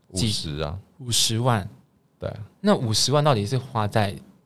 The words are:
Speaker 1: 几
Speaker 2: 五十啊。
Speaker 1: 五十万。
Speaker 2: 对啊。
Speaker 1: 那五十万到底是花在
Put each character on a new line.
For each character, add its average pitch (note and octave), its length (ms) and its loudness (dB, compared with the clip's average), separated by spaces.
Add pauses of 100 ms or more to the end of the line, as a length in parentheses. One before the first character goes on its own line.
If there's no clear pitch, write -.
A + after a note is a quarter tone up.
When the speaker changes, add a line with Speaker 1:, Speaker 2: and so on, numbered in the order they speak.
(120)
Speaker 1:
几 G#2 140 0
Speaker 2:
五 G#2+ 40 2
十 D#2 280 -4
啊。 D#2 200 -4 (200)
Speaker 1:
五 B2 120 -10
十 A2 300 2
万。 A#2 280 0 (500)
Speaker 2:
对 - 100 -8
啊。 - 80 -8 (240)
Speaker 1:
那 G3+ 160 4
五 A2 180 0
十 - 160 2
万 D3 140 4
到 D3 100 6
底 G#2 100 0
是 B2 140 -2
花 G#2+ 300 -2
在 G2+ 260 0 (320)